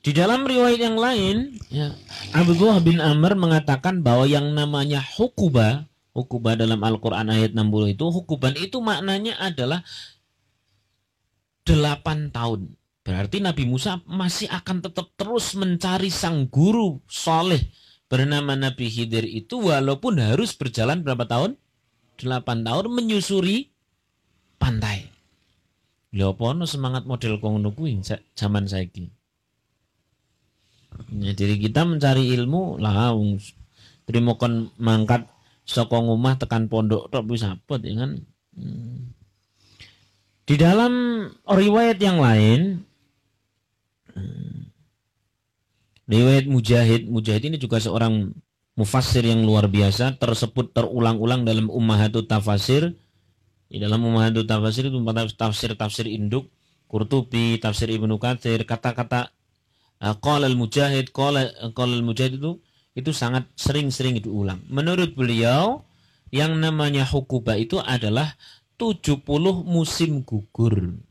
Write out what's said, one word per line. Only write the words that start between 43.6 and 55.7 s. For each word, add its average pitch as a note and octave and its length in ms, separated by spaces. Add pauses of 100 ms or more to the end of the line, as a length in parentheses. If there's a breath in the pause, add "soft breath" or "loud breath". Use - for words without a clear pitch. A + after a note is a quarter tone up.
hmm, - 560 (1400)
riwayat C3 320
Mujahid, A#2 640
Mujahid A2 400
ini D#3+ 80
juga A#2 240
seorang A2 480 (480)
mufassir A#2+ 480
yang A2+ 240
luar G#2+ 240
biasa, G#2 480
tersebut A#2 560
terulang-ulang A#2 720
dalam A2 240
Ummahatut A2 560
Tafasir. A2 640 (800)
Di G2+ 80
dalam A2 240
Ummahatut A2+ 400
Tafasir A2 480
itu B2+ 80
empat A2+ 400
tafsir-tafsir A2 640